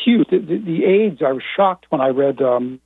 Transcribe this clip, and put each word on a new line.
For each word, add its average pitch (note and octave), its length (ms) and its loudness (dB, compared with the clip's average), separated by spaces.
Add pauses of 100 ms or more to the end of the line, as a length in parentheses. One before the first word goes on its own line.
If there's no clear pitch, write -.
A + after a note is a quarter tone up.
huge. A#3+ 280 2
The, F#3 80 2
the, F3+ 200 -4
the E3 260 -4
aids, G3 360 2
I C#3 120 0
was C3 100 -6 (140)
shocked F#3+ 340 0
when D3+ 100 0
I C3 80 2
read, C3+ 320 0
um, B2+ 460 0